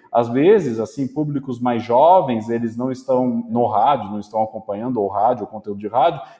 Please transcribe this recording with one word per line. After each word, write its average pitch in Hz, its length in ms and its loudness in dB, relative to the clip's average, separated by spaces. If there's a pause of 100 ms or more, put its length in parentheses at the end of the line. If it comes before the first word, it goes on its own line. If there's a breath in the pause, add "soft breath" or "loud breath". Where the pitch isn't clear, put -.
(120)
Às 117 160 2
vezes, 139 500 4
assim, 123 300 -6
públicos 143 500 -6
mais 120 240 0
jovens, 127 680 4
eles 117 260 -2
não 127 160 -4
estão 127 560 -2
no 117 180 0
rádio, 107 440 2
não 104 80 -8
estão 107 240 -4
acompanhando 110 580 -4
o 98 80 0
rádio, 107 360 0
o - 20 -8
conteúdo 104 320 -10
de 104 100 -10
rádio, 123 320 0 (200 loud breath)